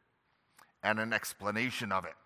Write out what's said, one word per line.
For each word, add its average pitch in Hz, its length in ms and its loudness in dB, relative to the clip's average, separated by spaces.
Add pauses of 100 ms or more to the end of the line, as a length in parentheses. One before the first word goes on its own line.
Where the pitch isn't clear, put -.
(800)
and 107 180 2
an 113 140 0
explanation 107 800 -2
of 92 140 2
it. 82 100 -10 (100)